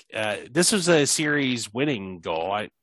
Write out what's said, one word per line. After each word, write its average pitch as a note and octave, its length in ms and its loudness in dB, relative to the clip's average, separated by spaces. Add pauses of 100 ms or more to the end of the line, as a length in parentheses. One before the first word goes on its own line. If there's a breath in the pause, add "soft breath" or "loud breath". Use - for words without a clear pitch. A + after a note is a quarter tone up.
(140)
uh, G#2+ 220 -2 (140)
this E3+ 220 2
was F3 160 2
a D3+ 180 6
series C3+ 640 0
winning G#2 500 -2
goal. E2+ 300 -4
I, G#2 200 -4 (120)